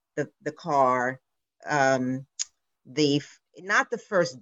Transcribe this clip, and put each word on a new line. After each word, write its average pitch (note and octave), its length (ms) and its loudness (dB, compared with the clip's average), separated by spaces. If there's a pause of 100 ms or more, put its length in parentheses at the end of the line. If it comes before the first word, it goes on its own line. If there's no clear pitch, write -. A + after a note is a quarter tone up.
(180)
the, C#3+ 120 -4 (120)
the D3+ 100 -8
car, C3 680 0 (460)
um, C3+ 600 0 (600)
the C#3+ 320 0
f-, - 220 -8 (200)
not G#3 300 0
the A3+ 80 -6
first F3 440 -2